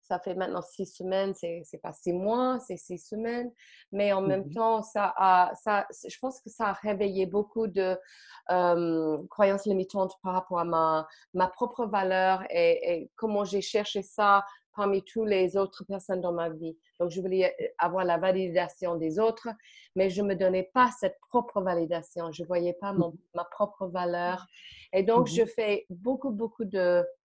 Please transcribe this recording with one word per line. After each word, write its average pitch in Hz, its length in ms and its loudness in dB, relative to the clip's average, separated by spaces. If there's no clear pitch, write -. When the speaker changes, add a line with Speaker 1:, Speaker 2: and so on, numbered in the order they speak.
Speaker 1:
Ça 180 140 -4
fait 180 160 -6
maintenant 180 280 -4
six - 240 -10
semaines, 190 460 -4
c'est, 170 320 -8
c'est - 160 -18
pas - 120 -12
six - 200 -6
mois, 240 540 0
c'est 185 100 -10
six 175 220 -12
semaines. 233 520 -6
Mais 202 200 0
en 190 80 2
même 190 260 0
Speaker 2:
Mhm. 147 60 -12
Speaker 1:
temps, 226 300 0
ça 202 340 -2
a, 185 380 6
ça, 208 320 0
je - 120 -14
pense 262 220 -8
que 214 100 -18
ça 220 160 -4
a 196 60 0
réveillé 196 520 -2
beaucoup 208 440 -2
de, 185 280 0
euh, 170 680 2
croyances 196 340 2
limitantes 190 580 -2
par 185 120 -4
rapport 185 240 -2
à 170 60 0
ma, 160 420 2
ma 185 120 2
propre - 400 -4
valeur 190 640 2
et, 170 440 4
et 160 220 -6
comment 208 280 0
j'ai 190 160 -2
cherché 208 420 -2
ça 202 420 4
parmi 202 300 0
toutes 220 240 -4
les 190 280 2
autres 196 280 -2
personnes 190 360 -6
dans 175 120 -2
ma 170 160 -2
vie. 160 280 -8
Donc, 175 120 0
je 175 100 -6
voulais 185 340 2
avoir 175 260 0
la 170 140 2
validation 180 760 0
des 160 220 -2
autres, 220 300 0
mais 190 160 4
je 190 120 -2
me 196 120 0
donnais 185 400 2
pas 247 240 6
cette 185 200 -4
propre 226 300 0
validation. 170 720 -2
Je 165 100 -10
voyais 175 300 0
pas 196 200 -6
mon, 170 180 0
Speaker 2:
Mhm. 160 80 -18
Speaker 1:
ma 175 100 -4
propre 202 420 -6
valeur. 175 600 -4
Et 190 120 4
donc, 185 240 4
Speaker 2:
Mhm. 156 80 -6
Speaker 1:
je 226 80 4
fais 214 460 -2
beaucoup, 233 400 -4
beaucoup 220 340 -6
de 180 420 2